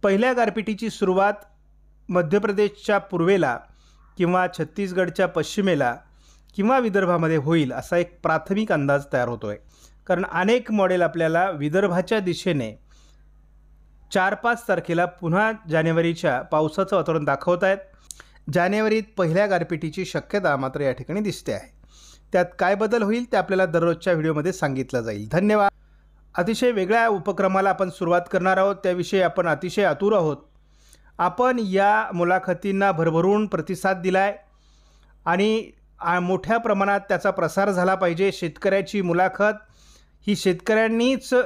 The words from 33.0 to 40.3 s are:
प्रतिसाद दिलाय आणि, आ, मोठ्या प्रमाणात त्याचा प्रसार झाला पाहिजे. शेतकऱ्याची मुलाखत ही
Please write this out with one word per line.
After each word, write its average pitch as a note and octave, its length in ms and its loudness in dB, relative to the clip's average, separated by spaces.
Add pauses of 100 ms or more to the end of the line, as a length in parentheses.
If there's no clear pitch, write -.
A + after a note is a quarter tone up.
प्रतिसाद F#3 540 -2
दिलाय F#3+ 360 0 (880)
आणि, G#3 460 0 (280)
आ, F3 200 0
मोठ्या F#3 380 0
प्रमाणात G3+ 420 2
त्याचा F#3+ 320 0
प्रसार F#3+ 400 0
झाला F#3 240 2
पाहिजे. F#3 360 0
शेतकऱ्याची F#3+ 680 -2
मुलाखत F#3 520 2 (760)
ही G#3 80 2